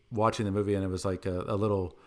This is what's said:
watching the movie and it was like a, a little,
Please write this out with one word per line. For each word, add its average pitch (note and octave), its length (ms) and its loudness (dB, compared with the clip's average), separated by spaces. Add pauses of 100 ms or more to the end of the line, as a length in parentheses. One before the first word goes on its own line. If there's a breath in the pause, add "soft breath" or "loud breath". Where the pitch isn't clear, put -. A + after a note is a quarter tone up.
(100)
watching A2 360 2
the G2 60 0
movie G2+ 220 2
and G2 80 2
it F#2+ 60 0
was F#2 160 -2
like F#2 220 -2
a, F2+ 200 -2
a A2 100 -2
little, G2 500 0